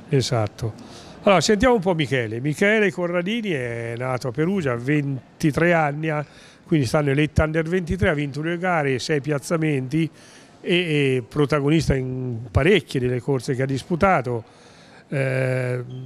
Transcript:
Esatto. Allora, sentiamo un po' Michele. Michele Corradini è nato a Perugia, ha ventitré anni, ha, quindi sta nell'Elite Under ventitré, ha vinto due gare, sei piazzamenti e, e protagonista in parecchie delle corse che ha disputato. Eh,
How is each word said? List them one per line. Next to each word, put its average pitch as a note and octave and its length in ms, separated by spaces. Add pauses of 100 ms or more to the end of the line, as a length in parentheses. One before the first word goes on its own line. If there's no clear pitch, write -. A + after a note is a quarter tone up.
(100)
Esatto. A2+ 640 (480)
Allora, F#3+ 180
sentiamo A3 340
un A#3 60
po' F3+ 140
Michele. B2 440
Michele G3 540
Corradini F3+ 580
è A#2 460
nato B2+ 320
a - 20
Perugia, D#3 420
ha A#2+ 40
ventitré C#3+ 960
anni, D#3 360
ha, D3 160 (400)
quindi D3+ 220
sta D#3 140
nell'Elite D3 420
Under D#3+ 220
ventitré, F3+ 460
ha D#3+ 40
vinto C#3+ 280
due E3+ 160
gare, D#3 420
sei D3+ 200
piazzamenti D3 880 (520)
e, F3+ 160
e D3 500
protagonista D3 720
in B2+ 520
parecchie D3 520
delle B2 200
corse C3+ 360
che B2+ 60
ha C3+ 40
disputato. C#3 760 (640)
Eh, B2+ 760 (240)